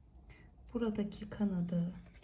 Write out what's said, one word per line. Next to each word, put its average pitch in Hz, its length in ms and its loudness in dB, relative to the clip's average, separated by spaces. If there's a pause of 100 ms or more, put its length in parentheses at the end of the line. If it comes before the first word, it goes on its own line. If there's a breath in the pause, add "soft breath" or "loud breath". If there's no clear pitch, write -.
(760 loud breath)
Buradaki 208 560 0
kanadı, 175 640 2 (300)